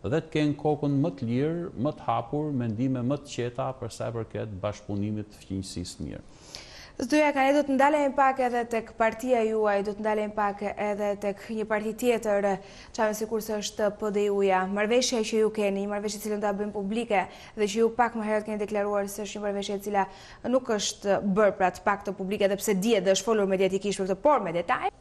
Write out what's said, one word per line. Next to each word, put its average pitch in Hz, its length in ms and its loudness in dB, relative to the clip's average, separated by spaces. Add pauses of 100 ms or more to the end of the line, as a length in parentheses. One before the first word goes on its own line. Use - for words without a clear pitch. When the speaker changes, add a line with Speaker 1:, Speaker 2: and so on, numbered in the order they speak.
Speaker 1:
dhe 113 160 0
të 160 140 -4
kenë 151 260 2
kokën 147 440 0
më 170 120 2
të 120 140 -6
lirë, 160 400 0 (100)
më 113 160 0
të - 100 -16
hapur, 135 480 -2
mendime 123 540 0
më 139 160 0
të - 120 -18
qeta 123 340 -4 (100)
për 117 160 -8
sa 117 160 -6
i 117 60 -8
përket 110 340 -6 (100)
bashkëpunimit 104 720 -4
të - 140 -20
fqinjësisë 92 520 -6
të 82 120 -8
mirë. 52 120 -10 (800)
Speaker 2:
Zdoja, 294 340 4
kanë, 269 220 4
do 294 140 4
të 269 80 0
ndalemi 285 420 4
pak 269 300 4
edhe 240 160 0 (100)
tek 226 240 -4
partia 233 480 2
juaj, 214 400 2
do 208 80 -4
të 208 80 -8
ndalemi 214 320 -2
pak 202 300 -2 (100)
edhe 208 380 -2 (100)
tek 202 320 -4
një 214 160 -4
parti 214 320 0
tjetër, 214 480 2 (460)
qa 220 120 2
me 214 60 0
sikur 220 320 -2
se 220 160 -4
është 208 380 0
P 214 180 -2
D 208 80 2
I-ja. 196 400 4
Marrëveshja 220 560 2
që 220 220 2
ju 214 100 2
keni, 196 320 0
një 208 80 -4
marrëveshje 208 320 -6
cilën 208 160 -2
ta 208 100 0
bëjmë 202 220 -4
publike 208 500 0 (300)
dhe 214 100 0
që 208 220 2
ju 226 80 4
pak 226 240 0
më 214 80 -4
herët 214 240 0
keni 214 160 -4
deklaruar 202 420 0
se 202 140 -8
është 202 160 -10
një 208 80 -4
marrëveshje 202 320 -4
e 202 80 -10
cila 196 220 2 (420)
nuk 254 240 2
është 202 480 0
bërë, 202 400 4
pra, 180 80 4
të - 160 -6
paktë 196 320 -2
publike, 196 320 0
dhe 202 80 0
pse 214 160 2
dihet 196 320 4
dhe 190 80 6
është 190 160 0
folur 214 160 4
mediatikisht 190 560 2
për 190 80 -2
këtë, 185 160 -2
por 285 160 6
me 170 160 -4
detaj. 277 320 0 (100)